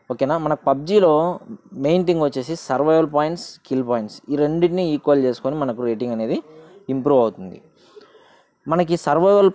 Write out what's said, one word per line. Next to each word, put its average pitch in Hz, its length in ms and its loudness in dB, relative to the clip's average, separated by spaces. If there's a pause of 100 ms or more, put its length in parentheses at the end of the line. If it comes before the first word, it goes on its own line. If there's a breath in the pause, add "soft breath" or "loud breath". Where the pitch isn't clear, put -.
(120 soft breath)
ఓకేనా? 139 260 -2
మనకు 151 300 -4
పబ్జీలో 160 720 2 (340)
మెయిన్ 160 320 0
థింగ్ 165 160 0
వచ్చేసి 135 340 -4
సర్వైవల్ 151 580 0
పాయింట్స్, 151 520 -4
కిల్ 131 220 -2
పాయింట్స్, 113 420 -4
ఈ 143 60 -4
రెండింటిని 165 580 0
ఈక్వల్ 143 300 2
చేసుకొని 131 320 -2
మనకు 123 280 -4
రేటింగ్ 120 280 -4
అనేది 117 320 -4 (460 loud breath)
ఇంప్రూవ్ 135 320 2
అవుతుంది. 95 400 -4 (1040 soft breath)
మనకి 170 300 0
సర్వైవల్ 185 580 4